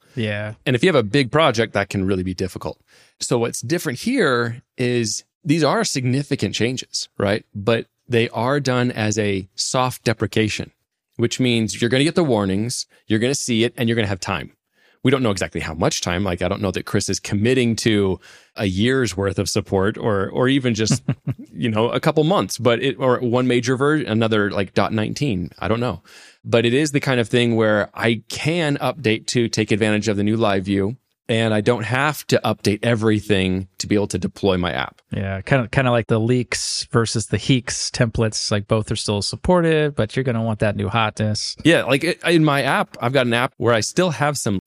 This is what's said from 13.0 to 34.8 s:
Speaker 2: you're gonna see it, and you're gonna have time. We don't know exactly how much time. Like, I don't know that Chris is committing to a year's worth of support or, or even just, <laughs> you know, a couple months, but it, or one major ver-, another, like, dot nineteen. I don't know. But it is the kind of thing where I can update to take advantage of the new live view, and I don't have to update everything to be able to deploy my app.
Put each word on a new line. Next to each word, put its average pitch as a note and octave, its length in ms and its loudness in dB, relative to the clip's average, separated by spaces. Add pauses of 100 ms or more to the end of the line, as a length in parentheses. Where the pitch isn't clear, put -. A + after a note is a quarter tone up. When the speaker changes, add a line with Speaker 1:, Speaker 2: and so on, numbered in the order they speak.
Speaker 2:
you're A2 100 2
gonna B2 160 0
see A2+ 300 0
it, A#2 120 0
and A#2 140 0
you're A#2 60 2
gonna A2+ 120 0
have G2 120 -4
time. - 320 -6 (500)
We B2+ 100 2
don't C3 120 2
know A2+ 80 2
exactly F2+ 280 -4
how D#2 140 -6
much G2 260 0
time. F2+ 240 -2
Like, F2+ 180 -4
I F2+ 60 0
don't F2+ 140 -4
know G2 100 0
that E2 140 -8
Chris - 240 -2
is F#2+ 100 -4
committing A#2 580 0
to G2+ 440 2 (340)
a G#2+ 120 -2
year's G#2+ 500 0
worth G2 200 -2
of G2 120 -2
support G2 480 0
or, G2+ 320 -2
or B2+ 180 0
even B2+ 260 2
just, A2 300 0 (240)
<laughs> A3 240 -8
you - 180 -4
know, A2 200 0
a - 100 -2
couple D#3 240 2
months, D3+ 340 0
but A#2 240 2
it, C3+ 160 -2
or B2 220 0
one B2 260 0
major B2 300 0
ver-, C#3+ 200 0
another, A2 560 0
like, G2 240 -4
dot G2+ 180 0
nineteen. A2 560 -4 (100)
I - 80 -4
don't A2+ 140 0
know. A#2 220 -4 (420)
But A2+ 200 2
it A#2 80 2
is D3 180 0
the C#3+ 80 0
kind B2+ 200 0
of A2+ 80 0
thing A#2+ 280 2
where G#2+ 380 2
I A2+ 360 0
can D3+ 480 -2
update B2 500 -2
to A#2 220 0
take G#2+ 220 -2
advantage G#2+ 360 2
of G#2 100 0
the G#2 60 0
new G#2+ 120 2
live G2+ 300 0
view, G2 320 0 (320)
and A2+ 240 2
I G#2+ 80 2
don't A2 220 2
have C3+ 440 -2
to - 160 2
update G#2+ 400 0
everything G#2 960 0
to - 100 -8
be G#2 80 0
able G2+ 120 2
to - 100 -6
deploy F#2+ 400 0
my F2+ 160 0
app. - 360 -6